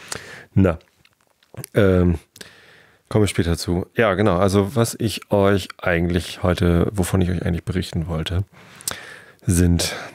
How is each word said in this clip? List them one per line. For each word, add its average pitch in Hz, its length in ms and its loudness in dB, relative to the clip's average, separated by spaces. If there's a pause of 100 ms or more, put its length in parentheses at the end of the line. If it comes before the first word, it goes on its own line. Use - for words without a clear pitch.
(540)
Na, 92 240 4 (960)
ähm, 90 460 4 (920)
komme 107 160 2
ich 95 60 -2
später 85 260 -2
zu. 87 380 -4
Ja, 110 180 2
genau, 95 240 2
also 98 380 2
was 117 240 -2
ich - 320 -6
euch 98 380 2 (100)
eigentlich 87 640 -2
heute, 87 480 2
wovon 92 300 -2
ich 87 100 0
euch 87 120 -4
eigentlich 85 220 -4
berichten 85 400 -4
wollte, 85 380 -4 (1040)
sind 85 480 2 (200)